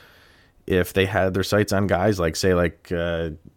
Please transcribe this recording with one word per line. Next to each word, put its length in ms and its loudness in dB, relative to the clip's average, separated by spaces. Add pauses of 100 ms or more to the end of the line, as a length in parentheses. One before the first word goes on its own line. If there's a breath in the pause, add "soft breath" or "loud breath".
(640 loud breath)
If 280 0
they 140 2
had 280 0
their 80 0
sights 300 0
on 160 0
guys 320 0
like, 160 -2
say, 180 2
like, 380 -2
uh, 380 -4 (260)